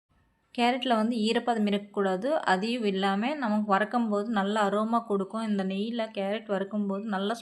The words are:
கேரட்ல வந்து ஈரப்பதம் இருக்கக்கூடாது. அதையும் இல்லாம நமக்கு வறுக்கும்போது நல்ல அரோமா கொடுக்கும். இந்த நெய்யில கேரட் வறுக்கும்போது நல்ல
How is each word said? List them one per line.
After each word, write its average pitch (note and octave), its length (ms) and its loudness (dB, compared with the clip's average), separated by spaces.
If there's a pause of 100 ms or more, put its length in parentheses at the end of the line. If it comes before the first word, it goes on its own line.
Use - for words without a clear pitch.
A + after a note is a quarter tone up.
(580)
கேரட்ல B3 380 2
வந்து A3+ 220 2
ஈரப்பதம் A3+ 500 2
இருக்கக்கூடாது. G3+ 760 0
அதையும் A3 420 2
இல்லாம G3 520 0
நமக்கு G#3+ 380 0
வறுக்கும்போது G#3 580 0
நல்ல G3+ 380 2
அரோமா A3 360 0
கொடுக்கும். G#3 420 -2
இந்த G3 160 0
நெய்யில G#3 380 -2 (160)
கேரட் G3+ 280 -4
வறுக்கும்போது G3 580 -2
நல்ல G#3 380 -2